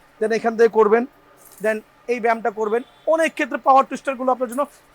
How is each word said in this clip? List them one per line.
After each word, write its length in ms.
then 120
এখান 240
থেকে 120
করবেন, 380
then 180
এই 120
ব্যায়ামটা 300
করবেন। 320
অনেক 260
ক্ষেত্রে 260
পাওয়ার 260
টুইস্টারগুলো 480
আপনার 160
জন্য 180